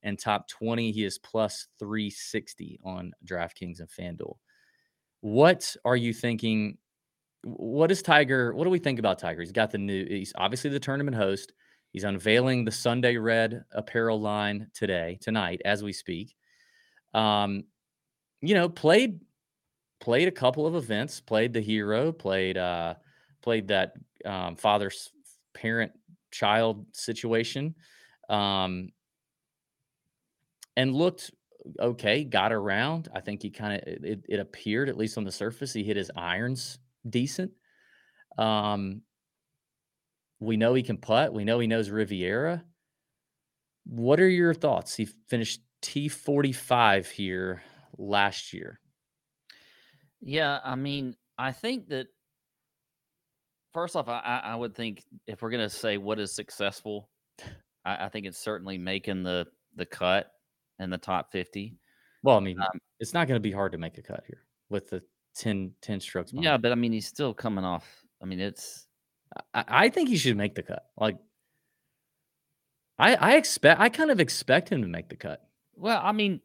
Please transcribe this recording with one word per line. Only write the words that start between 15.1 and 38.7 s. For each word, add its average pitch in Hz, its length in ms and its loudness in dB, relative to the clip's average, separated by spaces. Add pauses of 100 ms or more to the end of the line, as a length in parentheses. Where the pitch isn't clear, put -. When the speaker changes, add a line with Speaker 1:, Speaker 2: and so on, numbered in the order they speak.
Speaker 1:
tonight, 92 440 -2
as 101 180 0
we 101 80 -6
speak. 92 460 -10 (760)
Um, 104 520 2 (760)
you 185 140 2
know, 175 140 4
played, 170 500 4 (800)
played 139 300 4
a - 20 -8
couple 135 340 2
of 165 100 0
events, 120 440 -2
played 113 320 2
the 117 80 0
Hero, 107 540 0
played, 95 440 0
uh, 87 380 -2 (460)
played 113 260 0
that, 95 260 2 (320)
um, 90 300 -6
father 104 320 2
s-, - 220 -12 (440)
parent 113 380 -2 (400)
child 107 640 2
situation, 117 840 -4 (540)
um, 95 600 0 (1900)
and 131 180 2
looked 175 360 0 (480)
okay, 120 440 2
got 110 280 2
around. 113 600 -2
I 92 80 -6
think 104 200 -8
he 104 80 -8
kinda, 104 260 -6 (120)
it, - 160 -10
it, 98 240 -6
it 101 120 -2
appeared, 110 500 -4
at 120 80 -6
least 107 200 -4
on 110 60 -4
the 98 80 -8
surface, 120 420 -8
he 107 100 -4
hit 101 140 -2
his 95 180 -6
irons 101 640 -4 (300)
decent. 135 420 -2 (840)
Um, 104 640 0 (1400)